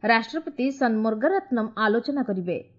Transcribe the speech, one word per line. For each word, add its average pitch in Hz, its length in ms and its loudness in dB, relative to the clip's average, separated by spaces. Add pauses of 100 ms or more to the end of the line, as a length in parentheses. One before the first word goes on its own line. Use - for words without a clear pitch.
ରାଷ୍ଟ୍ରପତି 233 680 0
ସନମୁରଗରତ୍ନମ 220 920 0 (120)
ଆଲୋଚନା 233 460 2
କରିବେ। 180 340 -2 (220)